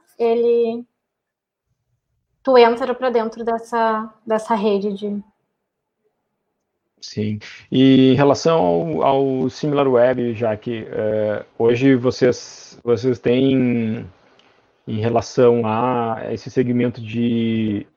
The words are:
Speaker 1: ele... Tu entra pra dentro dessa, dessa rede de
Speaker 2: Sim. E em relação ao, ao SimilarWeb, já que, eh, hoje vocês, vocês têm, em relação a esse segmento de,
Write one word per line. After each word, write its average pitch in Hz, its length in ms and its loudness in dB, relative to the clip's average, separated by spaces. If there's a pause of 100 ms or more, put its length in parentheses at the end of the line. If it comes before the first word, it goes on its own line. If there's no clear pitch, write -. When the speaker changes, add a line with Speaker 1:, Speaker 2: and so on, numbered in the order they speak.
(160)
Speaker 1:
ele... 233 680 0 (1600)
Tu 262 140 2
entra 240 380 4
pra 254 160 -2
dentro 226 340 -4
dessa, 226 680 -4 (120)
dessa 220 300 -2
rede 202 380 -2
de 208 280 -8 (1800)
Speaker 2:
Sim. 107 400 -8 (300)
E 131 420 6
em - 20 4
relação 143 460 2
ao, 160 420 -2
ao 135 480 0
SimilarWeb, 127 840 0
já 110 220 -4
que, 110 320 -8
eh, 107 560 -4 (140)
hoje 123 380 4
vocês, - 880 -2
vocês 117 340 0
têm, 120 880 0 (800)
em 110 140 -6
relação 120 680 2
a 117 540 -2 (100)
esse 113 180 -10
segmento 123 520 -2
de, 113 840 -2 (120)